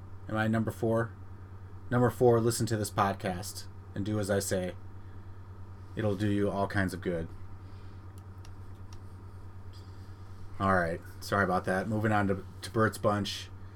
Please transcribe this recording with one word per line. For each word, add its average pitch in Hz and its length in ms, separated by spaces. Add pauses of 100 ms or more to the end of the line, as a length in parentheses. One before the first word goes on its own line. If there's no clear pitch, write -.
(280)
am 110 100
I 110 100
number 110 240
four? 113 400 (800)
Number 123 200
four, 117 280
listen 117 280
to 113 100
this 104 140
podcast 98 720 (320)
and 101 100
do 107 140
as 98 100
I 101 80
say. 92 360 (1200)
It'll 107 200
do 101 140
you 101 180
all 98 200
kinds 95 260
of 90 80
good. 85 260 (3250)
All 98 160
right, 85 260 (180)
sorry 101 240
about 90 220
that. 95 240
Moving 110 220
on 104 160
to, 95 160 (180)
to - 80
Burt's 110 300
Bunch. 104 500 (260)